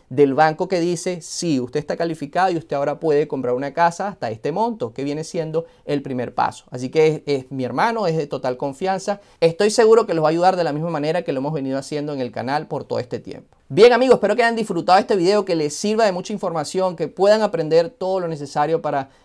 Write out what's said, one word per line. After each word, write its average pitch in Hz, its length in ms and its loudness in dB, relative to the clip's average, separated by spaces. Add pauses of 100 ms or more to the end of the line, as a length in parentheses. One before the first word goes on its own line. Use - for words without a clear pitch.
del 135 240 4
banco 156 340 2
que 175 140 0
dice, 175 400 -2
"Sí, 151 400 -2
usted 123 200 -4
está 170 160 -6
calificado 170 540 -2
y 175 60 -2
usted 147 200 -6
ahora 143 240 -2
puede 151 280 2
comprar 127 260 -4
una 139 200 -6
casa 170 340 0
hasta 123 220 -8
este 113 200 -6
monto", 185 440 -4
que 135 100 -6
viene 147 200 -6
siendo 160 420 -6 (180)
el 143 160 -2
primer 127 340 -6
paso. - 360 -2
Así 127 180 -6
que 156 180 4
es, 156 200 0
es 143 240 -4
mi 131 140 -6
hermano, 190 420 -2
es 160 100 0
de 147 100 -2
total 127 300 -4
confianza. 190 640 -4 (200)
Estoy 165 300 2
seguro 220 360 6
que 185 80 -2
los 160 100 0
va 151 40 6
a - 20 4
ayudar 175 260 4
de 175 80 0
la 147 80 -2
misma 156 160 -4
manera 160 340 -2
que 160 120 -4
lo 131 60 -2
hemos 143 120 -4
venido 135 260 -4
haciendo 147 360 -6
en 135 60 -6
el 120 120 -6
canal 135 340 -6
por 151 180 -8
todo 117 140 -4
este 117 200 -6
tiempo. - 380 -16 (140)
Bien, 214 240 8
amigos, 240 220 6
espero 208 200 0
que 240 60 2
hayan 233 140 2
disfrutado 185 420 2
este 214 180 2
video, 196 300 2
que 180 100 0
les 147 180 -2
sirva 214 300 0
de 196 80 2
mucha 180 220 -6
información, 180 600 -4
que 160 120 -4
puedan 208 320 4
aprender 165 480 2
todo 185 320 -4
lo 175 80 -4
necesario 151 540 -2
para 143 260 -4 (160)